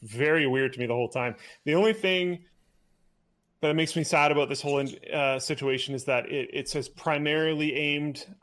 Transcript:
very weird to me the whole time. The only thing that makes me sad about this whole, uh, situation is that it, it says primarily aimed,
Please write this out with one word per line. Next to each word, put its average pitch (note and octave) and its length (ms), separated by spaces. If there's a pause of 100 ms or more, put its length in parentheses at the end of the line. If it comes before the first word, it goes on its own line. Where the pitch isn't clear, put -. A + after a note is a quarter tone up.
very C#3+ 420
weird C3 280
to B2+ 60
me B2 60
the A#2 80
whole A#2+ 160
time. B2 260 (280)
The D3 120
only G#3+ 180
thing F3+ 500 (1160)
that D3+ 140
makes D#3+ 200
me E3 80
sad D3 280
about C#3+ 180
this C3+ 120
whole, C#3+ 220 (300)
uh, C3+ 260
situation C3+ 560
is B2 100
that B2 240
it, C#3 240
it C#3 160
says D3 200
primarily D3+ 840
aimed, D3 500 (180)